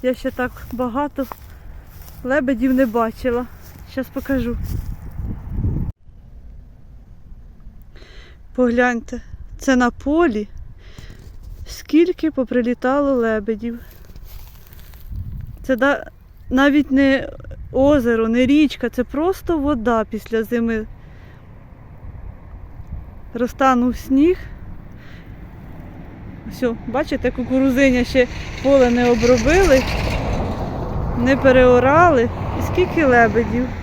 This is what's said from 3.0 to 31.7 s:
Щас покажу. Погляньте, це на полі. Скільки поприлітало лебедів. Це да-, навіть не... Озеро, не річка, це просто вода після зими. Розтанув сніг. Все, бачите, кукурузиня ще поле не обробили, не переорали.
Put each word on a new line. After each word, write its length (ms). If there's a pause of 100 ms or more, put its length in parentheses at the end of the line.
Щас 160
покажу. 500 (4000)
Погляньте, 680 (360)
це 180
на 160
полі. 560 (1200)
Скільки 640
поприлітало 800
лебедів. 680 (1800)
Це 120
да-, 300 (440)
навіть 420
не... 380 (460)
Озеро, 520
не 180
річка, 440
це 140
просто 540
вода 520
після 340
зими. 420 (2500)
Розтанув 640
сніг. 420 (2250)
Все, 240 (120)
бачите, 440
кукурузиня 720
ще 240 (360)
поле 260
не 220
обробили, 720 (1300)
не 200
переорали. 920 (300)